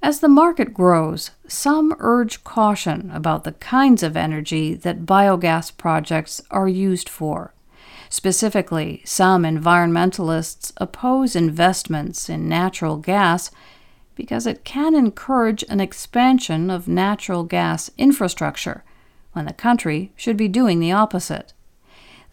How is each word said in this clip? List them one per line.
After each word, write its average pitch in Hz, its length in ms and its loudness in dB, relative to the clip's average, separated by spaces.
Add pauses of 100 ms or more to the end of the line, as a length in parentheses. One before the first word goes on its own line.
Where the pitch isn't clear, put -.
As 302 180 -2
the 320 80 4
market 294 480 4
grows, 165 560 2 (160)
some 311 500 0
urge 233 460 0
caution 196 680 -2
about 156 320 -4
the 156 100 -8
kinds 254 500 4
of 156 120 -4
energy 156 600 -2
that 170 320 -6
biogas 180 680 2
projects 160 640 -2 (120)
are 190 160 0
used 185 420 -2
for. 160 440 -8 (540)
Specifically, 185 1000 -2
some 185 360 4
environmentalists 170 1400 0
oppose 254 580 -2
investments 165 920 0
in 160 180 -6
natural 165 500 -2
gas 180 520 0 (640)
because 233 320 -8
it 226 180 -6
can 311 300 0
encourage 233 760 2
an 202 120 -2
expansion 196 920 0
of 175 180 -6
natural 180 560 -2
gas 170 540 -4
infrastructure 185 840 -2 (500)
when 156 120 -6
the 151 60 -8
country 185 640 -2
should 226 220 -4
be 214 100 0
doing 190 320 2
the 165 120 0
opposite. 196 640 -2 (800)